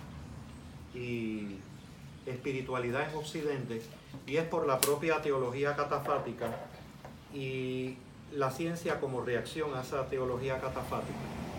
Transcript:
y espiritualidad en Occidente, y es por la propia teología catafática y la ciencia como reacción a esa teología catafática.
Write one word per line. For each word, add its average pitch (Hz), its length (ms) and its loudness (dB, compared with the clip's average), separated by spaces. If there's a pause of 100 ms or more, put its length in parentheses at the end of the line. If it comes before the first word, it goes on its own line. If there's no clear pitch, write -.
(920)
y 110 640 0 (680)
espiritualidad 127 840 2
en 156 60 -2
Occidente, 139 640 0 (440)
y 127 100 0
es 160 80 6
por 165 240 4
la 131 140 6
propia 151 400 4
teología 139 560 0
catafática 143 720 0 (840)
y 131 640 -2 (380)
la 135 180 4
ciencia 165 480 2
como 127 220 2
reacción 123 520 2
a 127 80 0
esa 131 260 2
teología 131 520 2
catafática. 131 580 0 (420)